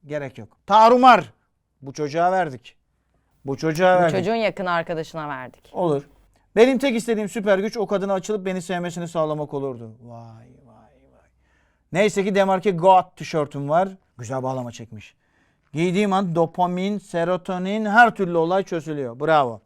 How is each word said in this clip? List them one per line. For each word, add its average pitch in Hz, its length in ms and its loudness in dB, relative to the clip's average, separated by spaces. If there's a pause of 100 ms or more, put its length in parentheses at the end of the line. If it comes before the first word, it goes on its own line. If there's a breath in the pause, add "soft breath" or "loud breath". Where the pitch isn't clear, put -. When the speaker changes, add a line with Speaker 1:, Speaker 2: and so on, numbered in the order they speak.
Speaker 1:
gerek 143 320 -10
yok. 110 100 -16 (180)
Tarumar. 226 680 6 (500)
Bu 135 100 -16
çocuğa 156 400 -2
verdik. 160 440 -4 (680)
Bu 135 120 -6
çocuğa 165 420 2
Speaker 2:
Bu 180 40 4
Speaker 1:
verdik. 170 160 2
Speaker 2:
çocuğun 185 160 -2
yakın 202 320 -4
arkadaşına 165 640 -6
verdik. 131 440 -14
Speaker 1:
Olur. 151 360 -2 (480)
Benim 247 220 6
tek 269 180 -2
istediğim 214 320 -4
süper 202 300 0
güç 208 180 -6
o 208 100 -4
kadına 196 260 -2
açılıp 190 340 -4
beni 185 160 -6
sevmesini 175 460 -6
sağlamak 151 460 -4
olurdu. 123 380 -8 (100)
Vay, 117 180 -20 (460)
vay, 110 280 -20 (180)
vay. - 160 -20 (640)
Neyse 196 320 2
ki 196 100 -2
Demarke 190 360 2
Goat 185 460 4
tişörtüm 147 520 -6
var. 175 200 2 (300)
Güzel 123 240 -8
bağlama 127 300 -6
çekmiş. 107 420 -18 (580)
Giydiğim 180 400 0
an 190 220 0
dopamin, 180 640 -2
serotonin, 180 880 -4
her 220 280 6
türlü 175 220 -2
olay 170 260 0
çözülüyor. 143 580 -8
Bravo. 143 460 0